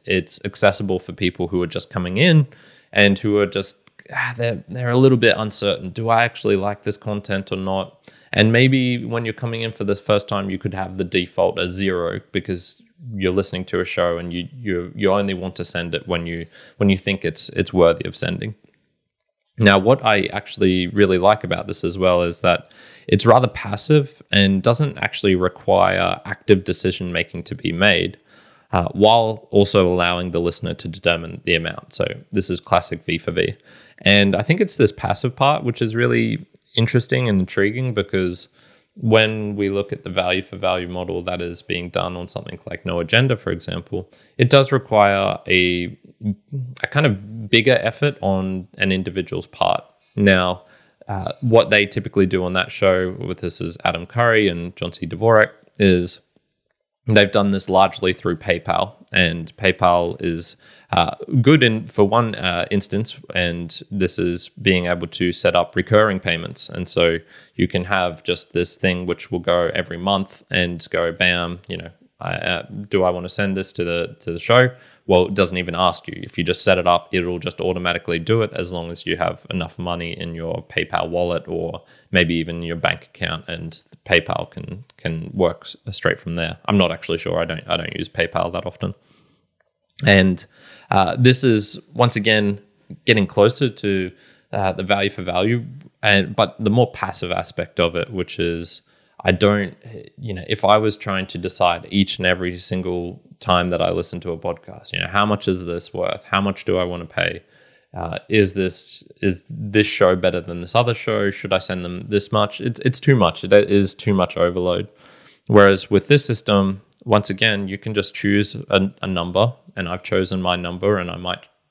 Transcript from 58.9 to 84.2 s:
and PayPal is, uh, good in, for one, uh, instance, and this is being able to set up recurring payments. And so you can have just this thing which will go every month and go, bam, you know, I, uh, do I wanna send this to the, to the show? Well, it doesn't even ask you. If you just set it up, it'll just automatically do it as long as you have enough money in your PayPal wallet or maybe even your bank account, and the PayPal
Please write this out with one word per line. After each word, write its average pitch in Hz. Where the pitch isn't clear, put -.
and 85
PayPal 87
is, 85
uh, 87
good 135
in, 110
for -
one, 113
uh, 87
instance, 101
and 85
this 95
is 87
being 90
able 87
to 90
set -
up 87
recurring 104
payments. 82
And 90
so 85
you 90
can 90
have 90
just -
this 87
thing 90
which -
will 90
go 87
every 85
month 95
and 87
go, 85
bam, 87
you 90
know, 85
I, 87
uh, 90
do 95
I 92
wanna 90
send 98
this 95
to 90
the, 85
to 85
the 85
show? 127
Well, 90
it 98
doesn't 92
even 87
ask 87
you. -
If -
you 87
just 87
set 92
it 87
up, 87
it'll 87
just 85
automatically 87
do 113
it 107
as 90
long 85
as -
you 85
have 85
enough 85
money 87
in 85
your 82
PayPal 85
wallet 87
or 85
maybe 87
even 85
your 85
bank 85
account, 82
and 82
the -
PayPal -